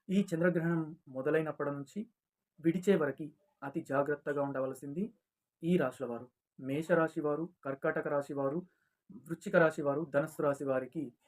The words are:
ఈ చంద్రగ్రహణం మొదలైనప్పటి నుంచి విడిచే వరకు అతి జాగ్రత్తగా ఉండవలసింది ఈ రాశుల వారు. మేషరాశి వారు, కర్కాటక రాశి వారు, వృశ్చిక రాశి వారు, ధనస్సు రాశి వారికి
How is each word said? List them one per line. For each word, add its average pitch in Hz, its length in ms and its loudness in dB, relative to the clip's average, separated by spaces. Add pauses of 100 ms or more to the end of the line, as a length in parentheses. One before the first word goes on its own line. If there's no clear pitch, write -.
(100)
ఈ 196 240 4
చంద్రగ్రహణం 165 640 2 (120)
మొదలైనప్పటి 147 640 0
నుంచి 143 360 -8 (540)
విడిచే 180 360 4
వరకు 151 320 -2 (340)
అతి 139 180 -8
జాగ్రత్తగా 143 600 0
ఉండవలసింది 139 720 -6 (480)
ఈ 170 140 2
రాశుల 135 300 0
వారు. 120 220 -8 (320)
మేషరాశి 160 600 0
వారు, 151 280 -2 (160)
కర్కాటక 156 440 -2
రాశి 143 260 -2
వారు, 139 320 -2 (460)
వృశ్చిక 165 440 -2
రాశి 160 260 6
వారు, 143 320 0
ధనస్సు 151 280 0
రాశి 143 220 0
వారికి 131 480 -2 (160)